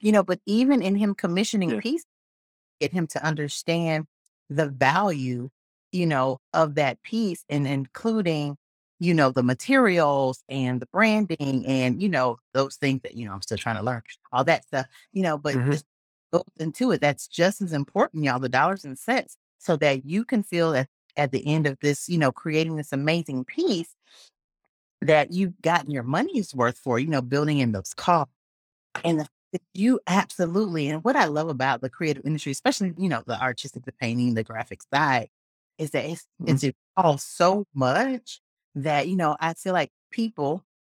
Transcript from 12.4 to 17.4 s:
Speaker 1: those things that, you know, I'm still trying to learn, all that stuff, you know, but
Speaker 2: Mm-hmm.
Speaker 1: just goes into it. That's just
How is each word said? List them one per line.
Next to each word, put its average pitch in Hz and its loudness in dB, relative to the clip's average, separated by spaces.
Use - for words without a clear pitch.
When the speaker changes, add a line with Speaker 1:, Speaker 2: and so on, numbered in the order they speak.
Speaker 1:
those 135 -2
things 135 0
that, - -14
you 117 -10
know, 101 -10
I'm 95 -10
still - -6
trying 117 -4
to 101 -6
learn, 117 -4
all 127 0
that 151 2
stuff, 131 -4
you 190 -2
know, 156 0
but 147 -2
Speaker 2:
Mm-hmm. 131 0
Speaker 1:
just 147 -4
goes 165 0
into 196 0
it. 151 0
That's 147 0
just 185 0